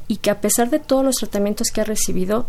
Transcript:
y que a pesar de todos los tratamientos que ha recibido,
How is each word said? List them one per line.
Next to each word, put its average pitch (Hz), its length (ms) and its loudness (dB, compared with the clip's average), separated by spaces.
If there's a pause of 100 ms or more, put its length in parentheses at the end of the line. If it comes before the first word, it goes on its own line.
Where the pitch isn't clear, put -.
y 214 100 -2
que - 140 0
a 202 100 -4
pesar 233 300 2
de 208 80 2
todos 269 260 2
los 254 120 2
tratamientos 208 520 -2
que - 120 0
ha - 20 2
recibido, 214 640 0